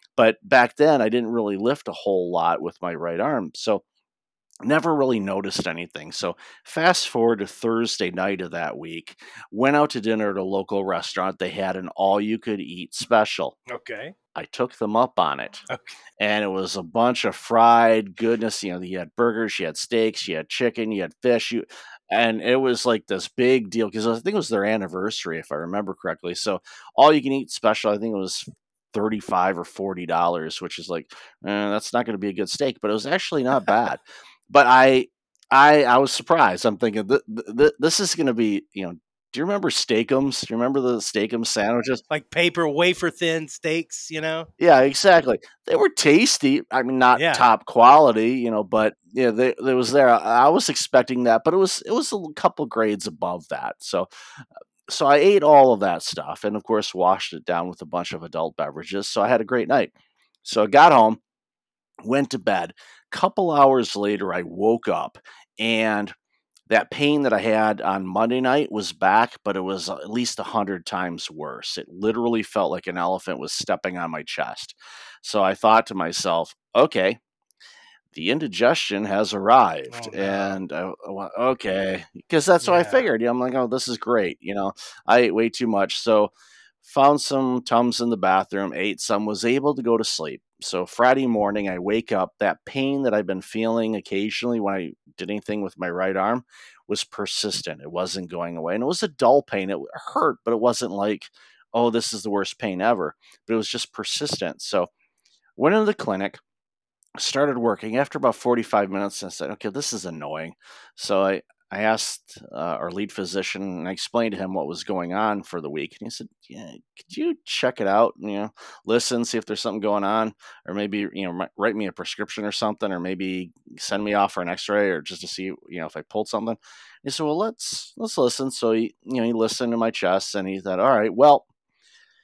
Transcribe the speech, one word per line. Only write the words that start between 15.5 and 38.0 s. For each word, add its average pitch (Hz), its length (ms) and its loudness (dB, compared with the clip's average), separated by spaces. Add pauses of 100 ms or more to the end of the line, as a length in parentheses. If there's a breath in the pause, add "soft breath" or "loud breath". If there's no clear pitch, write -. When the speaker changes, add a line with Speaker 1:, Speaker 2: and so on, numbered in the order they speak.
Speaker 2:
Okay. - 240 -14 (240 loud breath)
Speaker 1:
And 104 240 0
it 101 60 -4
was 95 280 -6
a 90 60 -8
bunch 117 420 0
of 95 100 -2
fried 113 800 4
goodness. 113 480 -2
You 95 100 -6
know, 90 80 -10
you 90 180 -8
had 80 180 -12
burgers, 113 420 -2
you 90 80 -4
had 78 100 -8
steaks, 113 500 -2
you 80 100 -6
had 80 120 -10
chicken, 113 420 -2
you 98 120 -4
had 82 100 -10 (100)
fish. 120 280 0
You, 117 140 -4 (460 loud breath)
and 110 300 0
it 123 160 2
was, 127 280 0
like, 113 220 0
this 92 220 -4
big 123 420 2
deal 110 200 -2
'cause 110 160 -4
I 113 80 0
think 175 200 -4
it - 0 -
was 185 140 -4
their 101 160 0
anniversary, 92 760 -4
if - 120 -14
I 73 40 -8
remember 90 400 -8
correctly. 87 400 -8
So 95 260 -4 (340 loud breath)
all 143 180 8
you 147 100 2
can 135 100 -2
eat 135 180 -6
special, 110 400 0
I 104 80 0
think 113 160 -4
it 98 40 -2
was 92 260 -6 (480)
thirty-five 98 640 -2
or 85 80 -8
forty 95 400 -8
dollars, 82 560 -2
which 87 180 -12
is 85 100 -14
like, 85 220 -10 (340 loud breath)
"Eh, 104 240 -2
that's 104 240 -4
not 120 120 0
gonna 110 140 -6
be 101 100 -4
a 95 40 -6
good 92 160 -4
steak," 135 320 -4
but 110 100 -2
it - 20 0
was 110 140 -4
actually 160 360 -2
not 127 220 0
bad. 104 400 2
Speaker 2:
<laughs> - 40 -20 (440 loud breath)
Speaker 1:
But 139 140 8
I, 131 400 8 (440)
I, 147 340 8
I 123 140 6
was 135 120 2
surprised. 113 540 2
I'm 104 120 2
thinking, 104 300 -2
"Th-, 131 200 2
th-, 110 300 -10
th-, 151 220 6
this 160 220 0